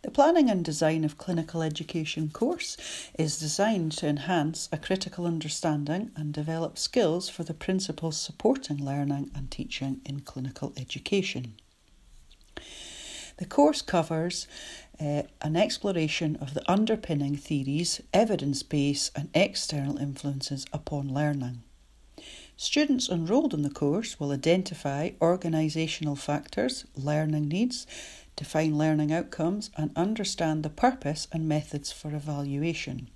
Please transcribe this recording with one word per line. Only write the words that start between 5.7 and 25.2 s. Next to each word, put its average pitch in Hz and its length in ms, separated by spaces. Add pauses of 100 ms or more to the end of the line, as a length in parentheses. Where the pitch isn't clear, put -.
and 151 160
develop 160 440
skills 180 520
for - 160
the 165 80
principles 180 640
supporting 208 680
learning 139 500
and 135 160
teaching 135 540
in 139 160
clinical 135 560
education. 131 760 (1800)
The - 80
course 294 360
covers, 165 640 (540)
uh, 147 220 (200)
an 156 140
exploration 165 840
of 139 120
the - 160
underpinning 175 680
theories, 143 640 (120)
evidence 160 480
base 143 540
and 151 180
external 151 640
influences 139 760
upon 139 400
learning. 135 480 (1000)
Students 294 480
enrolled 185 460
in 151 80
the 143 80
course 151 500
will 143 120
identify 151 800 (100)